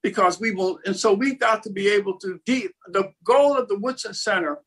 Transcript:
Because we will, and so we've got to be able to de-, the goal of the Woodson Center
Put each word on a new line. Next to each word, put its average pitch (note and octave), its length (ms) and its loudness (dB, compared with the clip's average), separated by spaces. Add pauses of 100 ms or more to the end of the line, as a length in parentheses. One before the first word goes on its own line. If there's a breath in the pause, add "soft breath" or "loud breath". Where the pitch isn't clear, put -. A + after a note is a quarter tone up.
Because F#3 380 0
we A3 120 -2
will, F#3 340 -4
and G3 100 -2
so A3 180 2
we've B3+ 260 -2
got A3 240 2
to G#3+ 80 -10
be G3 160 -2
able G3 320 0
to F3+ 280 -10
de-, A#3 220 -2 (180)
the G3 240 -2 (120)
goal C#4+ 340 4
of B3 100 -2
the G3+ 100 -2
Woodson A3 380 -6
Center E3+ 520 -2